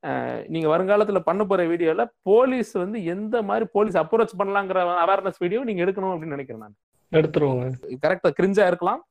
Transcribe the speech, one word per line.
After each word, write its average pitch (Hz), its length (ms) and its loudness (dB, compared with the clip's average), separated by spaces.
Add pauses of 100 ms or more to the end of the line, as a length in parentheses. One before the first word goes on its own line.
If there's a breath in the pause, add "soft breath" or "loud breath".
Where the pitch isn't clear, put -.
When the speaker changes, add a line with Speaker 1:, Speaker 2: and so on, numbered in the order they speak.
Speaker 1:
அஹ், 123 460 -6
நீங்க 160 200 -2
வருங்காலத்துல 196 500 2
பண்ண 175 260 0
போற 185 220 0
வீடியோல 170 380 0 (180)
போலீஸ் 247 500 2
வந்து 196 320 -4
எந்த 214 380 -4
மாதிரி 208 300 -2
போலீஸ் 202 240 2
அப்ரோச் 214 420 0
பண்ணலாங்கிற 196 420 -2 (180)
அவேர்னஸ் 190 400 0
வீடியோ 185 260 0
நீங்க 196 180 -2
எடுக்கணும் 190 300 -2
அப்படின்னு 160 240 -6
நினைக்கிறேன் 131 260 -12
நான். 104 140 -20 (360)
Speaker 2:
எடுத்துருவோங்க. 151 520 2 (360)
Speaker 1:
கரெக்டா, 180 320 2
கிரிஞ்சா 196 340 4
இருக்கலாம் 180 340 0 (100)